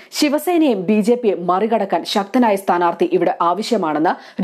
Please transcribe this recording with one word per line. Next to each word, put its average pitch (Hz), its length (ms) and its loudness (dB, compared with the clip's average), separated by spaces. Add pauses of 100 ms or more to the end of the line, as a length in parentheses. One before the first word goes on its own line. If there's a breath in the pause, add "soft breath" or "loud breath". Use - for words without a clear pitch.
(200 loud breath)
ശിവസേനയും 302 680 0
ബി 214 200 4
ജെ 240 160 4
പിയെ 196 100 2 (160)
മറികടക്കാൻ 196 520 0 (120)
ശക്തനായ 220 400 2 (100)
സ്ഥാനാർത്ഥി 175 440 0 (100)
ഇവിടെ 170 180 0 (140)
ആവശ്യമാണെന്ന് 180 640 0 (300 loud breath)